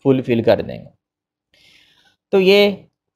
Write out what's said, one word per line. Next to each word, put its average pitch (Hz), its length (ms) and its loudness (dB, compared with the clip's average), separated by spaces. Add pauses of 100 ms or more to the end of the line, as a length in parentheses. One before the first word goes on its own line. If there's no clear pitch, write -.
fulfill 127 380 -2
कर 107 200 0
देंगे। 60 260 -14 (1400)
तो 196 80 0
ये 196 460 0 (300)